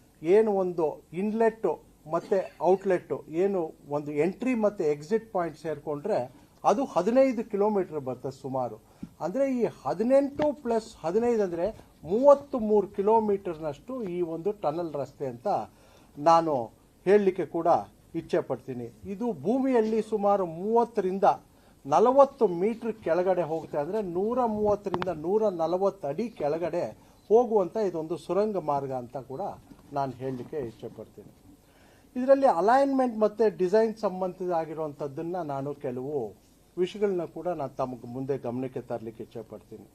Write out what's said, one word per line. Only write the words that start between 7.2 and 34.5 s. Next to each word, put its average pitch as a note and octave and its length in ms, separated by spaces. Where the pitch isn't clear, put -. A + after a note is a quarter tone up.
ಕಿಲೋಮೀಟರ್ G3 480
ಬರ್ತದೆ C3 420
ಸುಮಾರು. B2+ 380
ಅಂದ್ರೆ B3+ 360
ಈ A3+ 80
ಹದಿನೆಂಟು C4+ 580
plus A#3 380
ಹದಿನೈದು A3 440
ಅಂದ್ರೆ F3 420
ಮೂವತ್ಮೂರು A3 840
ಕಿಲೋಮೀಟರ್ನಷ್ಟು G3 1160
ಈ F3+ 180
ಒಂದು E3 300
ಟನಲ್ E3 420
ರಸ್ತೆ C#3+ 320
ಅಂತ A#2+ 220
ನಾನು D3+ 560
ಹೇಳಲಿಕ್ಕೆ F#3 400
ಕೂಡ E3+ 220
ಇಚ್ಛೆ E3 260
ಪಡ್ತೀನಿ. A#2+ 640
ಇದು G#3 280
ಭೂಮಿಯಲ್ಲಿ A3 680
ಸುಮಾರು G3+ 440
ಮೂವತ್ತರಿಂದ G3 760
ನಲವತ್ತು A#3+ 640
ಮೀಟರ್ G#3+ 460
ಕೆಳಗಡೆ F3+ 480
ಹೋಗುತ್ತೆ, D#3 360
ಅಂದ್ರೆ E3+ 240
ನೂರ G#3 440
ಮೂವತ್ತರಿಂದ G3+ 680
ನೂರ F#3+ 360
ನಲವತ್ತು F3+ 580
ಅಡಿ F3+ 220
ಕೆಳಗಡೆ D#3 680
ಹೋಗುವಂತ G#3+ 480
ಇದೊಂದು E3+ 400
ಸುರಂಗ G3 400
ಮಾರ್ಗ C#3+ 340
ಅಂತ B2+ 260
ಕೂಡ C3 240
ನಾನು C#3 180
ಹೇಳಲಿಕ್ಕೆ A#2+ 460
ಇಚ್ಛೆ A#2+ 300
ಪಡ್ತೀನಿ. G#2+ 460
ಇದರಲ್ಲಿ C4+ 320
ಅಲೈನ್ಮೆಂಟ್ B3 680
ಮತ್ತೆ G#3+ 320
ಡಿಸೈನ್ G3 460
ಸಂಬಂಧಿತ F#3 560